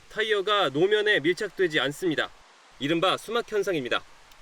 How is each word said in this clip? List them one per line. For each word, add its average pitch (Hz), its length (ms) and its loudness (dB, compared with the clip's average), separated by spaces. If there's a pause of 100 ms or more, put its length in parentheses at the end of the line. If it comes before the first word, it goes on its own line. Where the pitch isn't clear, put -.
타이어가 208 600 0
노면에 202 500 2
밀착되지 175 640 0
않습니다. 139 480 -2 (500)
이른바 160 380 0
수막 226 340 -6
현상입니다. 170 520 -2 (380)